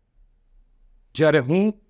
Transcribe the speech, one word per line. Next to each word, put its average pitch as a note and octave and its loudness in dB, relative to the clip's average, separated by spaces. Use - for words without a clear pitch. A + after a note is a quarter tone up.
જ્યારે D3+ 2
હું F#3 -2